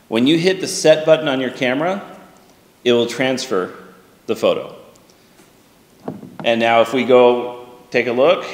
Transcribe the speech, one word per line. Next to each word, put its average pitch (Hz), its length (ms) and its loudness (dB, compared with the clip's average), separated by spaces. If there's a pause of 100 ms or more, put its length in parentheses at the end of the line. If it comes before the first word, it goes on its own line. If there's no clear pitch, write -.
When 120 180 0
you 160 120 2
hit 185 220 -2
the 147 80 -8
set 156 380 0
button 151 220 2
on 135 120 -2
your 123 100 -4
camera, 151 520 -4 (840)
it 123 80 4
will 120 140 2
transfer 120 680 -4 (520)
the 110 100 -4
photo. - 400 -2 (1700)
And 117 160 0
now 117 220 4
if 110 100 -4
we 127 120 0
go 123 600 4 (240)
take 120 160 -2
a 123 60 -4
look 156 420 2